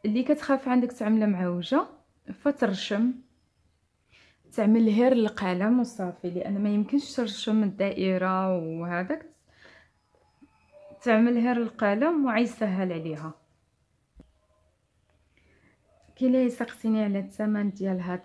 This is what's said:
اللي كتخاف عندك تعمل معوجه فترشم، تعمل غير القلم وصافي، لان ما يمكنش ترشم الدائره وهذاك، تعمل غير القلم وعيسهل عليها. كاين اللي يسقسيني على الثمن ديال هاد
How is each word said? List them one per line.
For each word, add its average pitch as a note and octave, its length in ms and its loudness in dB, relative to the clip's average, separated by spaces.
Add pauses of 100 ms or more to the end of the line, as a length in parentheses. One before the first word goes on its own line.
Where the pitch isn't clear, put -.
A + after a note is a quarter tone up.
اللي A3 180 0
كتخاف C#4 460 0
عندك B3 220 2
تعمل G#3+ 380 2
معوجه F3+ 580 0 (460)
فترشم، A#3 800 -2 (1400)
تعمل A3 380 4
غير A#3+ 220 4
القلم G#3+ 680 0
وصافي، F3+ 500 -6
لان G3 340 -4
ما G#3 60 0
يمكنش G#3+ 460 -2
ترشم A3 480 0
الدائره F#3+ 920 0
وهذاك، F3 680 -6 (1800)
تعمل A#3+ 360 4
غير A#3 200 2
القلم A#3+ 680 0
وعيسهل G#3 680 0
عليها. D#3+ 400 -8 (2750)
كاين B3+ 200 2
اللي B3+ 100 4
يسقسيني A3+ 580 -2
على G3 160 -2
الثمن G#3 520 -2
ديال F#3+ 280 -4
هاد F3+ 260 -6